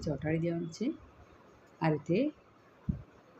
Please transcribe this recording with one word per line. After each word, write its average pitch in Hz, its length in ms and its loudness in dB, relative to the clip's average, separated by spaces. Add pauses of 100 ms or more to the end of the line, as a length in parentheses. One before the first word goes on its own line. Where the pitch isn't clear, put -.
ચોંટાડી 156 400 0
દેવાનો 170 320 -2
છે. 226 100 -2 (960)
આ 160 120 4
રીતે 156 240 0 (1200)